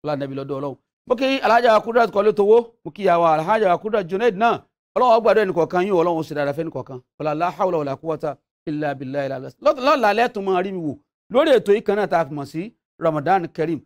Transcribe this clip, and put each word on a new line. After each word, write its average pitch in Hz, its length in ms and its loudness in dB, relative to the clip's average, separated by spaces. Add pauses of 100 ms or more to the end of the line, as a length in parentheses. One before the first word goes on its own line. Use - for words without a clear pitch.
ọlá 147 140 -4
Nàbí 135 180 -8
lọ́dọ̀ 139 240 -8
Ọlọ́run. 139 160 -8 (320)
Mo 247 80 0
kí 262 100 -4 (180)
Alhaja 226 380 4
Kudirat 226 300 0
Kọ́lé 202 220 2
Towó, 208 240 4 (280)
mo 160 60 -12
kí 208 120 -14
ìyá 175 160 4
wa 165 140 4
Alhaja 175 440 2
Kudirat 208 320 -4
Junaid 196 280 0
náà. 220 240 0 (340)
Ọlọ́run 247 220 4
ó 233 40 2
gbàdúrà 220 220 4
ẹnìkọ̀ọ̀kan 170 400 0
yín 208 100 -2
o, 175 100 2
Ọlọ́run 170 160 0
ó 156 40 -4
ṣe 151 120 -10
dáadáa 143 180 -2
fẹ́ 156 100 -6
ẹnìkọ̀ọ̀kan. 131 360 -12 (200)
Ọlá 151 160 -4
la 170 160 -2
hawla 175 260 -2
wala 139 180 -4
quwwata 151 420 -8 (300)
illa 151 280 -6
billahi 139 300 -6
al-ali. 131 220 -8 (140)
Lọ́t-, 269 240 0
lọ́la 269 280 2
lẹ́tùn 226 320 -2
máa 185 180 0
rí 196 80 -6
mi 190 80 -8
wò 151 140 -6 (380)
lórí 285 200 4
ètò 208 220 4
yìí 226 100 0
kan 202 140 0
náà 202 100 -2
tá 175 120 0
a 160 60 0
fi 156 80 -12
mọ̀ 147 120 -8
sí 175 280 -10 (260)
Ramadan 165 480 0
Kareem. 160 380 -4